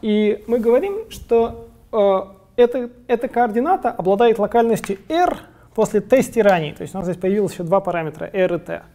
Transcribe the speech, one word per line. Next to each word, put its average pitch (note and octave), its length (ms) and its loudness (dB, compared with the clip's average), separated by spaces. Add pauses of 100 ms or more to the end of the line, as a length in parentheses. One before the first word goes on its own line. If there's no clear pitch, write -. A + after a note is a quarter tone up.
и G#3+ 440 0
мы A#3 120 0
говорим, E4+ 520 0
что, - 580 -2 (240)
э, G3+ 280 2 (360)
эта, A#3+ 340 2 (160)
эта A#3+ 220 -2
координата A#3+ 600 0
обладает G3+ 480 2
локальностью G#3 600 0 (100)
r E4+ 280 0 (380)
после G#3 260 0
t B3+ 220 2
стираний. G3 500 2
То F3+ 100 -14
есть E3 120 -12
у F#3+ 40 -8
нас F3+ 80 -6
здесь F3+ 120 -4
появилось F#3+ 340 -2
ещё F3+ 120 -10
два F#3 160 2
параметра, E3 520 -6
r F#3 220 0
и E3 40 -4
t. E3 240 -12 (120)